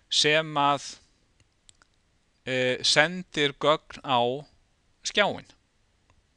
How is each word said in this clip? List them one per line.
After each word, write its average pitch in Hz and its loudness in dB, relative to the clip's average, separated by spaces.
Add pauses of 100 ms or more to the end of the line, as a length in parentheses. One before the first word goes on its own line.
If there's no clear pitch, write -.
sem 156 2
að, 143 0 (1500)
eh, 127 -2
sendir 156 0
gögn - -2
á 127 0 (560)
skjáinn. - -2 (880)